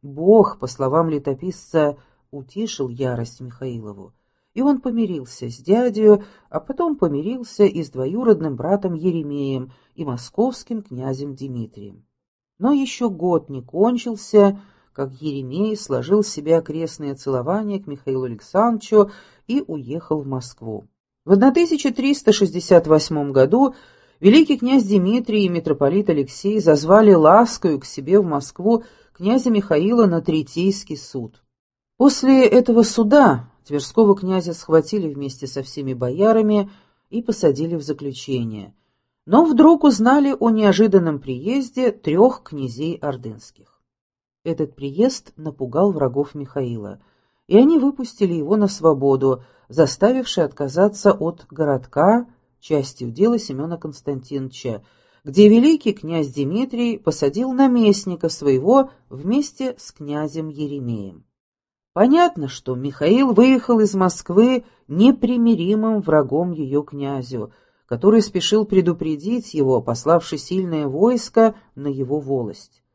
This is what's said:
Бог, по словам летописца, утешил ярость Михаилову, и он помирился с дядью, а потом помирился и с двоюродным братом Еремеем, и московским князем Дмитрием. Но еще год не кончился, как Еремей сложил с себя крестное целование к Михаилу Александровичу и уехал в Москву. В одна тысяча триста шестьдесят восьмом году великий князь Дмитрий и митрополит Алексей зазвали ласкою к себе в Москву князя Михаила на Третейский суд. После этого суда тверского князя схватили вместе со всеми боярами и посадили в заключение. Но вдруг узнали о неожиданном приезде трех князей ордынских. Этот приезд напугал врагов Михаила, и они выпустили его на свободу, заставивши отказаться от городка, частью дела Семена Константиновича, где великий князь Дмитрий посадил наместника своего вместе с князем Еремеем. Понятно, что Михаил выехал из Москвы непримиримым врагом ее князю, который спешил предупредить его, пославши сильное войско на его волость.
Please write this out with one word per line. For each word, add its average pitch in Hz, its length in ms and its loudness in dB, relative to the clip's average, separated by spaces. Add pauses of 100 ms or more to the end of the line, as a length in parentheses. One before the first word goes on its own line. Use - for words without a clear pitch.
Бог, 170 580 4
по 127 80 -8
словам 147 420 -2
летописца, 147 880 -4 (340)
утешил 143 580 -8
ярость 120 520 -8
Михаилову, 117 720 -14 (400)
и 226 80 -6
он 269 200 2
помирился 185 680 -6
с 120 80 -16
дядью, 214 640 4 (260)
а 156 100 -8
потом 311 360 -4
помирился 196 680 -2
и 170 200 0
с 135 60 -12
двоюродным 160 680 -2
братом 185 380 -4
Еремеем, 143 760 -6 (240)
и 170 100 -10
московским 220 760 -6
князем 135 540 -10
Дмитрием. 113 720 -14 (540)
Но 233 120 0
еще 262 380 -2
год 170 400 -2
не 131 120 -12
кончился, 208 1000 0 (320)
как 135 280 -8
Еремей 151 540 -6
сложил 165 480 -2
с 208 60 -6
себя 160 320 0
крестное 156 540 -8
целование 180 680 -4
к 196 60 -18
Михаилу 135 360 -6
Александровичу 202 880 0 (360)
и 262 180 -4
уехал 151 560 -8
в 135 60 -12
Москву. 113 580 -10 (400)
В 175 80 4
одна 247 180 4
тысяча 311 420 -2
триста 277 380 0
шестьдесят 175 560 2
восьмом 147 440 0
году 175 440 2 (440)
великий 277 380 4
князь 254 260 2
Дмитрий 208 640 0
и 180 40 -2
митрополит 165 600 -2
Алексей 170 500 -2
зазвали 170 540 6
ласкою 170 680 4
к - 60 -14
себе 156 340 0
в 196 60 0
Москву 175 580 -2 (300)
князя 240 360 0
Михаила 208 580 2
на 165 140 0
Третейский 165 760 -4
суд. - 460 -14 (540)
После 262 480 4
этого 233 380 4
суда 220 680 2 (140)
тверского 196 500 2
князя 185 380 -4
схватили 160 600 -2
вместе 139 340 -12
со 135 140 -8
всеми 135 320 -10
боярами 202 800 0 (380)
и 233 120 -6
посадили 165 540 -2
в 151 80 -8
заключение. 127 880 -8 (540)
Но 254 180 4
вдруг 311 380 6
узнали 269 540 2
о 233 120 0
неожиданном 196 680 2
приезде 233 720 -4
трех 196 500 0
князей 139 540 -8
ордынских. 120 840 -14 (640)
Этот 160 320 -6
приезд 156 600 -4
напугал 151 540 -4
врагов 143 420 -4
Михаила, 120 680 -10 (480)
и 180 80 0
они 285 220 6
выпустили 247 560 -2
его 160 220 -2
на 202 120 0
свободу, 135 760 0 (260)
заставивши 196 720 0
отказаться 165 720 0
от 170 380 -6
городка, 151 760 0 (340)
частью 131 520 -6
дела 214 260 0
Семена 160 400 -8
Константиновича, 131 1040 -10 (420)
где 180 240 6
великий 240 460 4
князь 156 400 -6
Дмитрий 233 640 -4
посадил 160 540 -4
наместника 226 760 2
своего 160 600 0 (200)
вместе 247 680 -6
с - 140 -20
князем 151 580 -8
Еремеем. 123 760 -10 (680)
Понятно, 262 540 2
что - 260 -10
Михаил 165 600 0
выехал 240 480 4
из 202 120 0
Москвы 196 680 0 (240)
непримиримым 220 1120 0
врагом 156 500 0
ее 147 300 -4
князю, 135 720 -10 (340)
который 202 360 2
спешил 208 440 -2
предупредить 175 880 -4
его, 131 280 0
пославши 156 560 -2
сильное 170 500 -6
войско 226 680 0 (200)
на 143 140 -8
его 135 300 -4
волость. 131 640 -8 (140)